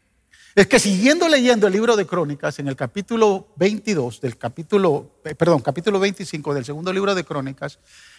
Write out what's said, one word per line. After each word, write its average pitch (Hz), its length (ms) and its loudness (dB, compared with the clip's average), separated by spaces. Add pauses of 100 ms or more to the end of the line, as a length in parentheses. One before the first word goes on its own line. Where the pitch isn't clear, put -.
(560)
es 196 120 6
que 247 120 4
siguiendo 269 500 2
leyendo 247 380 4
el 185 60 2
libro 226 220 2
de 196 100 0
Crónicas, 151 540 -4
en 143 80 -4
el 135 80 -4
capítulo 196 800 -2
veintidós, 180 640 -2
del 120 180 -6
capítulo, 165 840 -2
eh, 147 100 -10
perdón, 165 280 2
capítulo 175 380 -2
veinticinco 170 540 -4
del 135 120 -6
segundo 160 260 -8
libro 196 240 -2
de 175 80 -4
Crónicas, 139 560 -10 (400)